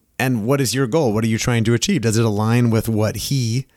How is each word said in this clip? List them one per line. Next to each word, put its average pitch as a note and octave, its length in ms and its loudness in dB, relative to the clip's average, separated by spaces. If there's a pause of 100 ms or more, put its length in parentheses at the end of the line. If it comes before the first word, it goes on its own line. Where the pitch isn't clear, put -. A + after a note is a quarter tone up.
(180)
And A#2+ 280 0
what C#3 140 2
is A#2+ 140 -2
your C3+ 120 0
goal? B2 260 0
What A2 120 0
are A#2 40 0
you A2 100 0
trying A#2 260 0
to A#2 100 2
achieve? C#3+ 280 0
Does A2 160 0
it A#2 60 2
align A2+ 460 2
with A2+ 180 0
what G#2+ 280 -2
he, B2 500 -4 (100)